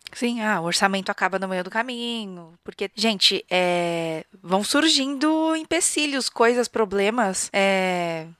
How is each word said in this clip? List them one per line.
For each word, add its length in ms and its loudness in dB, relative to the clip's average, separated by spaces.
Sim, 300 -4
ah, 180 0
o 40 -4
orçamento 460 0
acaba 280 -2
no 100 -4
meio 160 -2
do 60 -10
caminho. 920 -6
Porque, 320 -8
gente, 560 0
é, 760 0
vão 220 2
surgindo 920 2
empecilhos, 760 -2
coisas, 380 4
problemas, 840 0
é, 760 0